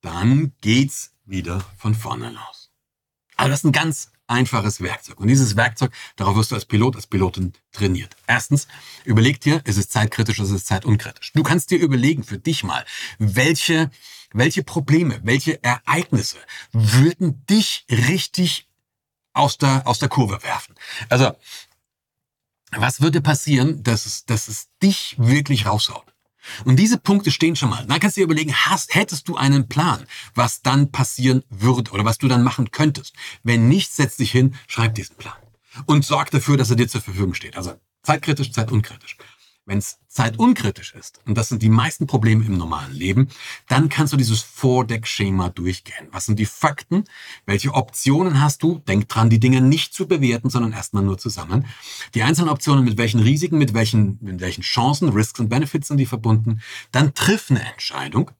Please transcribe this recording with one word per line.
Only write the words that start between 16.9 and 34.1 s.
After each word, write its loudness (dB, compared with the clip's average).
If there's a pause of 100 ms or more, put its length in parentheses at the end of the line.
dich 0
richtig 0 (680)
aus 0
der, 2
aus 0
der -2
Kurve 0
werfen? -10 (340)
Also, 4 (1400)
was -2
würde 2
passieren, 0
dass 0
es, -12
dass -4
es -12 (120)
dich 0
wirklich 2
raushaut? -4 (600)
Und 6
diese 6
Punkte 2
stehen 0
schon 0
mal. -4
Dann 0
kannst 2
du 2
dir 6
überlegen, 0
hast, -2
hättest -2
du -6
einen 2
Plan, -2 (300)
was 0
dann 2
passieren 0
würde 0
oder -2
was 0
du 0
dann 4
machen 0
könntest? -2 (300)
Wenn 4
nicht, 4
setz -2